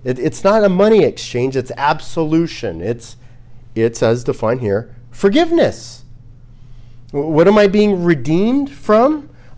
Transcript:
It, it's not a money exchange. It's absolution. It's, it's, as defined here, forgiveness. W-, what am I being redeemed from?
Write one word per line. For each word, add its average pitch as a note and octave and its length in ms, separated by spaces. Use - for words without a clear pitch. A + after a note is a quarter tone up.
It, B2+ 160
it's D3+ 240
not G#3+ 180
a G3+ 60
money G3+ 340
exchange. C3 540
It's B2+ 200
absolution. D#3 1040
It's, A#2+ 360
it's, A#2 300
as A#2+ 180
defined B2 380
here, G#2+ 340
forgiveness. C#4+ 960
W-, D3 180
what D#3+ 200
am G#3+ 100
I G#3 80
being G3+ 380
redeemed F3+ 680
from? C4+ 580